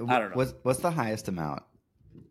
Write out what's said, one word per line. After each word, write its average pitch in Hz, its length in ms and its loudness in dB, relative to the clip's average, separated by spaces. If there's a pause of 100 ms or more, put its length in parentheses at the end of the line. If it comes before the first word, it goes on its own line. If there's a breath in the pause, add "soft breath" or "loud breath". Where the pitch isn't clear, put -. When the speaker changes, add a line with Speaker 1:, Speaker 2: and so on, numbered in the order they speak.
Speaker 1:
I 123 120 4
don't 101 100 -2
know. 92 60 -4
Speaker 2:
what's, 131 260 2
what's 127 180 2
the 175 100 2
highest 113 380 -2
amount 78 340 -4 (680)